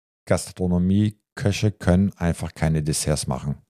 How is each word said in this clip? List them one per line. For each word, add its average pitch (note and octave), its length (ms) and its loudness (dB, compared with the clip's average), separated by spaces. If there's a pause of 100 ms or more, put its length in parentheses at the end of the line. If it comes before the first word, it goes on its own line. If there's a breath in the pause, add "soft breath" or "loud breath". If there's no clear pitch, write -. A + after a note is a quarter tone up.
(260)
Gastronomie. F#2 920 0 (160)
Köche G#2 380 0
können F#2 420 2
einfach E2 400 -4
keine D#2+ 280 0
Desserts D2 440 -2
machen. C#2 300 -6 (140)